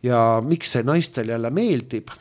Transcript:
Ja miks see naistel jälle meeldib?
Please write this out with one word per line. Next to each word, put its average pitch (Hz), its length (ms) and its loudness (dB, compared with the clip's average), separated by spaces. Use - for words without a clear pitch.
Ja 113 420 4
miks 165 300 -2
see 120 80 0
naistel 135 460 0
jälle 117 220 -4
meeldib? 135 600 -2